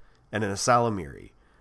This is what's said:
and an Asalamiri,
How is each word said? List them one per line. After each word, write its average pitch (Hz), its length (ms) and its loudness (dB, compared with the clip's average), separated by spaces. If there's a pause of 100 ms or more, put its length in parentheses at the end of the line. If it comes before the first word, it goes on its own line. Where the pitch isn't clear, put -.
(340)
and 110 100 0
an 98 80 -2
Asalamiri, 101 760 0 (320)